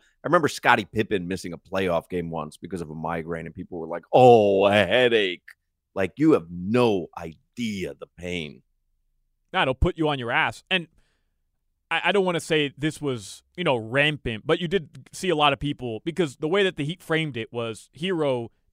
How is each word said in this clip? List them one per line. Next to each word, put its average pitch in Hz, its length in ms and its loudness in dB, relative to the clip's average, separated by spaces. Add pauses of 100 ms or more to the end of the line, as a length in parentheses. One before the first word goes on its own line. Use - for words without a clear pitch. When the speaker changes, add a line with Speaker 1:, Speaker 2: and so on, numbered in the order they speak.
(240)
Speaker 1:
I - 20 -4
remember 156 220 2
Scottie 120 360 2
Pippen 98 440 -4
missing 90 240 -8
a 80 60 -14
playoff 90 500 -2
game 87 200 -6
once 78 280 -8
because 87 240 -10
of 76 100 -10
a 78 60 -12
migraine, 82 500 -8
and - 80 -16
people 90 240 -14
were 80 80 -10
like, 85 160 -8 (100)
"Oh, 104 540 8
a 101 60 4
headache." 104 720 2 (500)
Like, 95 220 -2
you 151 160 4
have 82 180 2
no 98 560 0 (100)
idea 87 800 -10
the 76 220 -20
pain. 82 460 -8 (880)
Speaker 2:
Nah, 180 100 0
it'll 135 140 0
put 175 200 0
you 156 120 0
on 143 100 -2
your 120 140 -6
ass. 139 380 -2
And 180 180 -2 (1040)
I, 165 160 0
I 185 60 2
don't 196 120 2
wanna 170 160 -2
say 151 360 0
this 147 240 -6
was, 127 420 -8 (140)
you 180 80 -8
know, 139 120 2
rampant, 123 680 -2
but 170 140 0
you 180 80 -6
did 156 440 -6
see - 160 -8
a 165 80 2
lot 147 160 4
of 135 80 -4
people, 123 440 -6
because 156 340 -2
the 156 100 -4
way 202 160 2
that 180 120 -2
the 147 80 -6
Heat 165 180 -8
framed 156 340 -4
it 113 160 -10
was 117 440 -10
Herro 143 520 -2 (240)